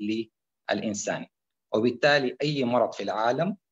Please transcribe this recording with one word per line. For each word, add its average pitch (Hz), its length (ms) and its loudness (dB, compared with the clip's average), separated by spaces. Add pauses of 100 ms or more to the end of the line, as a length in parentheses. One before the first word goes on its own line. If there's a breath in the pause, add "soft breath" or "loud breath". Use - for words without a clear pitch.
(680)
للإنسان، 101 560 -2 (480)
وبالتالي 123 680 2
أي 147 220 0
مرض 120 300 2
في - 100 -8
العالم 123 540 0 (140)